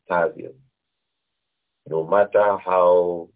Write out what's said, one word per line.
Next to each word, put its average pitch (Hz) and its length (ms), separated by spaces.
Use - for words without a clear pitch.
Tabi'un. 87 440
No 80 160
matter 101 580
how 90 720